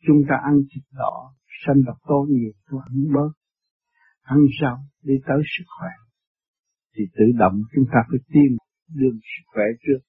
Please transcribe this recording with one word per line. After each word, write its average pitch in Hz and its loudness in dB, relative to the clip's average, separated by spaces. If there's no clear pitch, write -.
chúng 147 6
ta 139 0
ăn 147 0
thịt 135 -16
đỏ, 131 -8
sanh 139 4
độc - -12
tố 143 0
nhiều, 120 -2
chúng 135 -10
ăn 135 -4
bớt, 147 0
ăn 135 0
rau 123 -4
để 135 -2
tới 139 0
sức 180 -12
khỏe, 180 -12
thì - -6
tự 107 4
động 98 2
chúng 135 4
ta 123 2
phải 131 -4
tìm 139 4
đường 131 -2
sức - -20
khỏe 107 -2
trước. 135 0